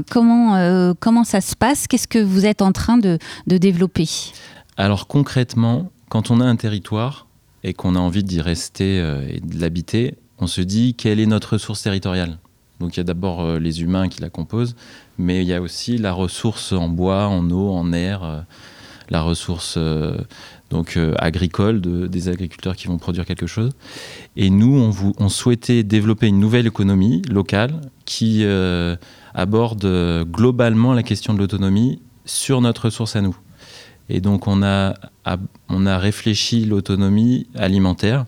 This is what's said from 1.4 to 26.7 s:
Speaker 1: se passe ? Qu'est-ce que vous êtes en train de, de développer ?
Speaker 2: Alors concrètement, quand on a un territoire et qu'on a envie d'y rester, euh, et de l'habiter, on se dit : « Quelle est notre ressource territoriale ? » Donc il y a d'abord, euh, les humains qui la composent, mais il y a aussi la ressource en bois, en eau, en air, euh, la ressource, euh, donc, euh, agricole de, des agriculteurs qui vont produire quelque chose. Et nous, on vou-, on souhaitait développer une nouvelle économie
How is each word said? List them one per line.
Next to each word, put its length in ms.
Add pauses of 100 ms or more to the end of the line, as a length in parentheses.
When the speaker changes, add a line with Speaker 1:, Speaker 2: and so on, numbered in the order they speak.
Speaker 1:
se 160
passe ? 320
Qu'est-ce 200
que 120
vous 260
êtes 160
en 80
train 280
de, 200 (300)
de 100
développer ? 500 (680)
Speaker 2:
Alors 320
concrètement, 840 (180)
quand 220
on 100
a 40
un 120
territoire 680 (380)
et 100
qu'on 220
a 20
envie 240
d'y 180
rester, 600
euh, 280
et 120
de 180
l'habiter, 560 (240)
on 80
se 140
dit : « 360
Quelle 220
est 80
notre 280
ressource 280
territoriale ? » 560 (420)
Donc 160
il 20
y 20
a 40
d'abord, 360
euh, 200
les 220
humains 260
qui 120
la 100
composent, 440 (420)
mais 260
il 40
y 80
a 60
aussi 360
la 160
ressource 600
en 160
bois, 400
en 220
eau, 220
en 200
air, 320
euh, 160 (680)
la 120
ressource, 540
euh, 420 (520)
donc, 260
euh, 220
agricole 640
de, 280
des 200
agriculteurs 460
qui 140
vont 100
produire 280
quelque 200
chose. 240 (640)
Et 140
nous, 260
on 140
vou-, 280
on 100
souhaitait 560
développer 420
une 140
nouvelle 260
économie 640